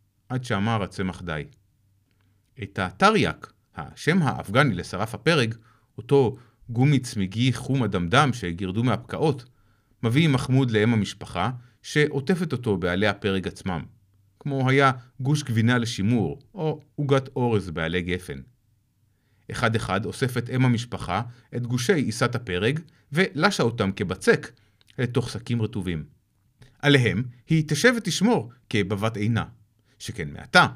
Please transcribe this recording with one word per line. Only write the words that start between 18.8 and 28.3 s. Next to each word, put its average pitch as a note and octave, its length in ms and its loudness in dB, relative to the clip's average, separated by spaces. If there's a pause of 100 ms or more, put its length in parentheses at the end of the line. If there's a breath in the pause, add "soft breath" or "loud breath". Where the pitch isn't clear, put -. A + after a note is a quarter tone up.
אחד A2+ 240 0
אחד G#2 300 0
אוספת A#2+ 460 -4
אם C3 140 2
המשפחה A2 580 0 (340 loud breath)
את B2 100 -4
גושי B2 280 2
עיסת A#2+ 400 0
הפרג, A2 460 -2 (320 soft breath)
ולשה F3 500 2
אותם A2+ 300 0
כבצק - 580 0 (480 soft breath)
לתוך B2 320 -2
שקים A#2+ 320 -4
רטובים. F2+ 420 -4 (720 soft breath)
עליהם B2 440 4 (260 loud breath)
היא D#3+ 200 2
תשב A#3 280 4
ותשמור G#3 560 0 (180 loud breath)